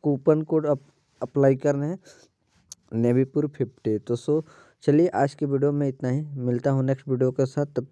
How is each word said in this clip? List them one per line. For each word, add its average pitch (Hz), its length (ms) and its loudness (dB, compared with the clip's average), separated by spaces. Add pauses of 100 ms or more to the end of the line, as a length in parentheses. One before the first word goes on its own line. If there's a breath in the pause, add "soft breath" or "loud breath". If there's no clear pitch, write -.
कूपन 151 400 2
कोड 156 240 -2
अप-, 143 240 -2 (320)
अप्लाई 135 340 2
करना 143 300 -2
है 180 120 -6 (920 loud breath)
नेवीपुर 131 560 0
फिफ्टी। 117 500 -4
तो 120 180 -4
so 151 260 -2 (400 soft breath)
चलिए 156 260 4
आज 139 260 0
की 147 120 -6
वीडियो 139 260 0
में 143 160 0
इतना 131 200 -6
ही, 147 260 -2
मिलता 123 360 -2
हूँ 135 140 2
नेक्स्ट 135 240 -4
वीडियो 127 240 0
के 131 140 0
साथ, 143 200 -4
तब 131 260 -6